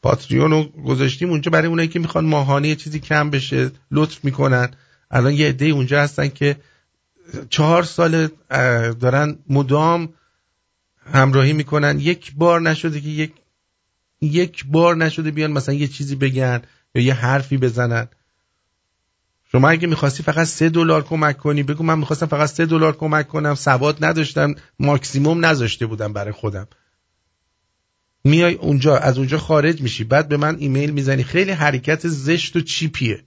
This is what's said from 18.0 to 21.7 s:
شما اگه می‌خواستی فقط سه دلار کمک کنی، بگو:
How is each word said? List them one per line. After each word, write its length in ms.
شما 180
اگه 180
می‌خواستی 360
فقط 240
سه 220
دلار 340
کمک 340
کنی، 260
بگو: 200